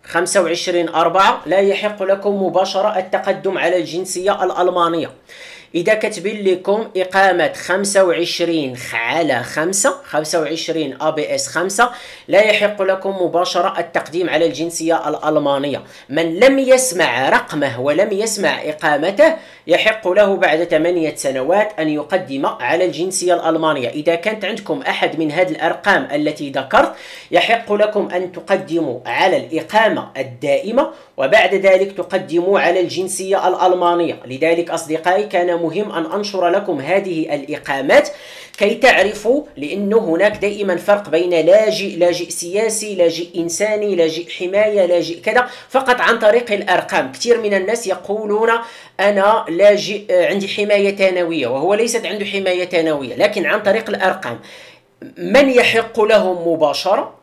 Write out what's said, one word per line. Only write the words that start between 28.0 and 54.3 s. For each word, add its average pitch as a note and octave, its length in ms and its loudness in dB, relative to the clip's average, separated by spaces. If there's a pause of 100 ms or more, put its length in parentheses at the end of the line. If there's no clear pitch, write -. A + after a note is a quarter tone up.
أن F3+ 160 -2
تقدموا D#3+ 760 -2
على D3+ 320 2
الإقامة D#3+ 800 0
الدائمة، C#3+ 720 -2 (280)
وبعد F#3 380 4
ذلك F#3+ 420 4
تقدموا F3 640 0
على F3 200 2
الجنسية F#3 680 -2
الألمانية. F3 800 2
لذلك D#3+ 440 0
أصدقائي، E3 540 -2
كان F3 400 0
مهم F#3 280 -4
أن D#3+ 140 -4
أنشر F#3 440 -2
لكم F#3 300 -2
هذه D#3+ 560 -2
الإقامات D3 760 0 (480)
كي G#3+ 180 2
تعرفوا، A#3 680 2 (140)
لأنه G3 400 -2
هناك G3 400 2
دائمًا G3+ 380 -2
فرق G3+ 340 0
بين E3+ 360 2
لاجئ، G3 500 4
لاجئ E3+ 340 0
سياسي، G#3 680 -4
لاجئ E3+ 440 0
إنساني، G#3 560 -2
لاجئ E3+ 340 0
حماية، G3+ 560 0
لاجئ E3+ 340 0
كذا، A#3+ 280 0 (220)
فقط C4 320 0
عن A3+ 180 2
طريق A#3 320 4
الأرقام. F3+ 600 0
كثير A#3 300 0
من G#3 120 0
الناس G3 340 -2
يقولون: G#3 640 -2 (500)
"أنا G3+ 500 2
لاجئ، G3 520 4 (100)
آه، F3+ 160 4
عندي G3 200 -2
حماية G3+ 480 0
ثانوية"، F3 520 0
وهو C#3 260 0
ليست A3+ 320 0
عنده G3+ 200 -6
حماية F#3+ 440 -2
ثانوية، D3+ 460 -2
لكن F3+ 300 0
عن F#3+ 160 0
طريق G#3 280 0
الأرقام. F#3 500 -2 (800)